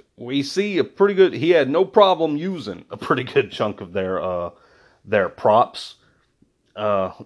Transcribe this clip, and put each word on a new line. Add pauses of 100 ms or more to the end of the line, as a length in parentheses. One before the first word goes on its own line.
(160)
we
see
a
pretty
good,
he
had
no
problem
using
a
pretty
good
chunk
of
their,
uh, (520)
their
props, (800)
uh, (140)